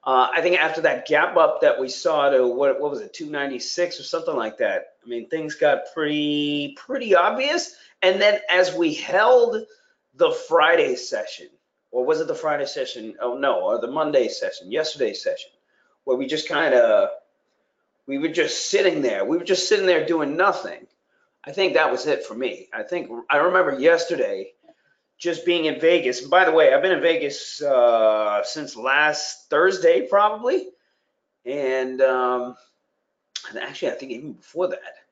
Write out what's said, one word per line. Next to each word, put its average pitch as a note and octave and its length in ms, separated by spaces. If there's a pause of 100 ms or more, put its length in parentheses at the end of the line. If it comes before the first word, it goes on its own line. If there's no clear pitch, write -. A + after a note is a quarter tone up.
Uh, B2+ 320
I D#3+ 60
think F3 180
after D#3 220
that C#3 260
gap D3+ 300
up D#3+ 240
that D3 180
we C3 100
saw D3 420
to B2+ 180
what, C3+ 320
what D3 100
was C3 100
it, - 140
two D3+ 160
ninety-six C#3+ 680
or - 20
something E3 320
like A2 240
that. G2 360 (100)
I A#2 40
mean, A#2 200
things D#3 260
got - 400
pretty, D3 800
pretty B3+ 380
obvious. C4 640 (260)
And F#3+ 180
then G#3 200 (100)
as F3+ 240
we E3 200
held A3+ 720 (500)
the D#3+ 160
Friday D#3+ 640
session, - 520 (440)
or B2+ 140
was D#3 140
it D3+ 80
the D3 80
Friday D3 300
session? A#2+ 540
Oh B2 160
no, C3+ 260
or A#2+ 180
the A#2+ 100
Monday C#3+ 380
session, - 420
yesterday's C3 520
session, - 280 (540)
where C3 120
we C3+ 100
just D3+ 220
kinda, B2 640 (960)
we C#3 100
were D#3 120
just - 420
sitting D#3+ 320
there. G2+ 220
We C#3+ 120
were F3 80
just F3+ 240
sitting G3 180
there E3 200
doing D3+ 300
nothing. - 500 (580)
I - 60
think F3+ 240
that D#3 160
was B2+ 160
it C#3+ 180
for A2 100
me. A#2 380
I G#2+ 120
think D#3 260 (180)
I C#3+ 100
remember E3 400
yesterday D3 720 (680)
just - 260
being F3 200
in D3 160
Vegas. D#3+ 420
And - 80
by F#3 140
the D#3+ 80
way, D#3 200
I've - 80
been F#3 120
in D3 100
Vegas, E3 580
uh, A2 840
since D3 320
last C#3+ 720
Thursday, E3+ 560
probably. G#3+ 600 (760)
And, C3 560
um, B2+ 560 (920)
and G#2+ 100
actually, D3 320
I B2+ 60
think C3 160
even B2+ 220
before - 340
that. - 260 (180)